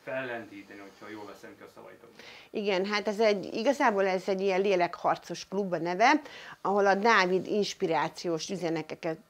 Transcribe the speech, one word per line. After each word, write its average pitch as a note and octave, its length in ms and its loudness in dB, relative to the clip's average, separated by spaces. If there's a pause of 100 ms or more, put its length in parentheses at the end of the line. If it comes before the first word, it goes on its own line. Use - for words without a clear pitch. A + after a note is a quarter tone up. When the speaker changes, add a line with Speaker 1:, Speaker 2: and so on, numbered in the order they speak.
Speaker 1:
fellendíteni, A2 760 -10
hogyha G2+ 320 -18
jól G#2+ 140 -14
veszem G#2 320 -18
ki G#2+ 60 -20
a G#2+ 120 -20
szavaitokból? A2+ 480 -20 (260)
Speaker 2:
Igen, G3 360 0
hát G#3 220 -2
ez G#3 120 -2
egy, G#3 360 2
igazából A3+ 520 2
ez F#3 180 0
egy F#3+ 160 0
ilyen F#3+ 200 2
lélekharcos F3 840 0
klub F#3+ 260 -4
a E3+ 40 -2
neve, G3+ 440 4 (400)
ahol G3+ 260 2
a F#3+ 80 6
Dávid F#3+ 520 4
inspirációs E3 1000 -2
üzeneteket E3 680 -4 (120)